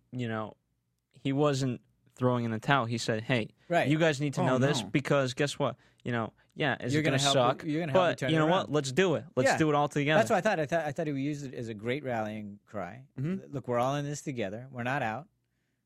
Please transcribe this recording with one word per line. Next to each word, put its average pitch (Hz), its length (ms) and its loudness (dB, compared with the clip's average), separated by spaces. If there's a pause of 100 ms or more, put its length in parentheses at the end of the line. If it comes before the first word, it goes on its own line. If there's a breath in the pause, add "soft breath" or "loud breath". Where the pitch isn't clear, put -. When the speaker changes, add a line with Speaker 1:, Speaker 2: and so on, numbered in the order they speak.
(120)
Speaker 1:
you 123 160 -6
know, 110 280 -6 (580)
he 135 200 -2
wasn't 135 480 2 (340)
throwing 123 300 2
in 113 60 -2
the 110 80 -2
towel. 139 260 2
He 117 120 -2
said, 113 260 -2
"Hey, 120 260 0 (200)
Speaker 2:
Right. 165 180 2
Speaker 1:
you 151 100 4
guys 156 240 2
need 147 140 -2
to - 60 -2
Speaker 3:
Oh, - 40 2
Speaker 1:
know 127 140 2
this 135 220 2
Speaker 3:
no. 95 80 -8
Speaker 1:
because 139 440 2
guess 143 240 -2
what? 127 180 -2 (280 soft breath)
You 123 80 -4
know, 113 220 -2 (220 soft breath)
yeah, 139 260 -2
is 123 120 -4
Speaker 2:
You're 156 60 2
Speaker 1:
it 151 40 -2
gonna 151 140 2
Speaker 2:
gonna 139 60 2
help 139 100 4
Speaker 1:
suck? 131 300 4
Speaker 2:
you're 156 160 -2
gonna 165 140 -4
help 185 100 6
me 165 80 4
Speaker 1:
But - 80 -4
Speaker 2:
turn 139 120 0
Speaker 1:
you 160 60 2
know 156 100 4
Speaker 2:
it - 20 2
Speaker 1:
what? 185 160 4
Speaker 2:
around. 139 80 -8
Speaker 1:
Let's 139 180 0
do 170 240 2
it. 110 80 -2 (140)
Let's 131 140 4
Speaker 2:
Yeah. 135 60 2
Speaker 1:
do 156 120 4
it 147 60 4
all 147 120 4
together." 147 320 2
Speaker 2:
That's 226 100 4
what 214 80 4
I 170 40 2
thought. 196 180 0
I 151 60 0
thought, 160 200 -2
I 147 60 -4
thought 156 160 -4
he 147 60 -2
would 135 80 -4
use 143 220 -4
it 127 100 -10
as 113 160 -8
a 113 40 -6
great 120 300 -4
rallying 107 640 -4
cry. 107 400 -10 (120)
Speaker 3:
Mm-hmm. 147 360 -6
Speaker 2:
"Look, 127 160 -8
we're 120 100 2
all 135 160 0
in 143 100 -4
this 143 160 -8
together. 120 500 -6
We're 120 120 -8
not 135 180 -2
out. 117 260 -6 (580)